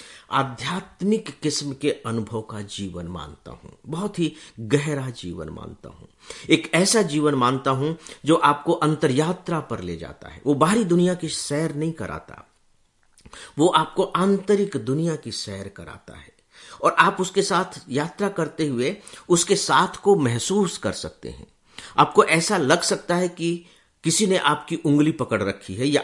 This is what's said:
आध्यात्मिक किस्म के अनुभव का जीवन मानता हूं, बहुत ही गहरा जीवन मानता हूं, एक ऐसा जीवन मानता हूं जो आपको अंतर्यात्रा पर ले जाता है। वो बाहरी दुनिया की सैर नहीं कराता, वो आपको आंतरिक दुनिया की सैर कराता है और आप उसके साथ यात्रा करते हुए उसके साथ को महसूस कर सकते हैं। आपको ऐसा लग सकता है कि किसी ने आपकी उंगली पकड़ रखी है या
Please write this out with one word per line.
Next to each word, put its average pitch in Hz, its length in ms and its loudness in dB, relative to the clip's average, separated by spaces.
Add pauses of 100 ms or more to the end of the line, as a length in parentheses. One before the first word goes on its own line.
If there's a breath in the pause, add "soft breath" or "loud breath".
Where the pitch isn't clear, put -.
(320 loud breath)
आध्यात्मिक 135 1080 -4
किस्म 147 340 -4
के 143 180 -2
अनुभव 113 500 -6
का 104 200 -12
जीवन 92 440 -10
मानता 85 460 -14
हूं, - 180 -20 (180)
बहुत 185 320 -6
ही 160 160 -2 (240 loud breath)
गहरा 139 500 0
जीवन 85 400 -10
मानता - 400 -16
हूं, - 180 -20 (420 loud breath)
एक 160 240 4
ऐसा 196 280 4
जीवन 147 340 2
मानता 131 360 2
हूं 139 220 0 (320 loud breath)
जो 156 100 6
आपको 147 360 4
अंतर्यात्रा 156 880 0
पर 113 220 -8
ले 87 160 -8
जाता - 300 -16
है। - 180 -20
वो 143 80 4
बाहरी 170 300 4
दुनिया 175 300 4
की 170 160 -6
सैर 147 460 -4
नहीं 156 160 -2
कराता, - 580 -10 (1080 loud breath)
वो 151 100 6
आपको 160 360 2
आंतरिक 196 720 0
दुनिया 151 380 -2
की 123 160 -12
सैर 98 360 -10
कराता 85 500 -18
है - 160 -20 (480 loud breath)
और 165 100 4
आप 170 280 4
उसके 185 220 0
साथ 185 480 -2
यात्रा 160 400 -2
करते 160 380 -4
हुए 135 300 -2 (320 loud breath)
उसके 175 260 4
साथ 156 400 2
को 202 200 4
महसूस 165 600 0
कर 104 140 -4
सकते - 380 -10
हैं। - 180 -16 (500 loud breath)
आपको 147 260 6
ऐसा 170 340 2
लग 156 240 4
सकता - 340 -2
है 180 140 0
कि 170 360 -4 (380 soft breath)
किसी 196 240 2
ने 185 100 4
आपकी 147 380 -2
उंगली 151 360 4
पकड़ 117 320 -2
रखी 95 320 -6
है 120 100 -2
या 143 180 2